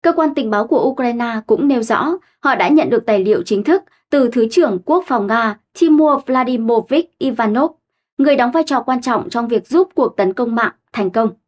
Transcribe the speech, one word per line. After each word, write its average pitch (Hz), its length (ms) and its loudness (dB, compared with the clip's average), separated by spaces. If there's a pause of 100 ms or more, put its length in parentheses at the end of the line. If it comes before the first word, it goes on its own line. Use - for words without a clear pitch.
Cơ 330 100 2
quan 311 220 0
tình 226 160 -4
báo 208 160 -2
của 254 160 2
Ukraine 240 640 -2
cũng 277 220 2
nêu 262 140 2
rõ 233 300 -2 (280)
họ 277 140 0
đã 180 140 -2
nhận 302 220 4
được 240 160 0
tài 208 180 0
liệu 202 180 0
chính 202 220 -2
thức 370 180 2 (280)
từ 269 220 2
Thứ 226 180 2
trưởng 233 340 2
Quốc - 220 0
phòng 226 200 -2
Nga 220 320 -2 (220)
Timur 302 460 4
Vladimirovich 247 920 -2
Ivanov, 240 520 0 (480)
người 277 180 2
đóng 247 140 0
vai 320 160 0
trò 277 140 -2
quan 254 200 -4
trọng 240 300 -4
trong 240 180 -4
việc 226 200 -2
giúp 359 260 2
cuộc - 220 0
tấn 190 160 0
công 233 220 -4
mạng 226 180 -2 (200)
thành 190 180 -4
công. 226 200 0 (160)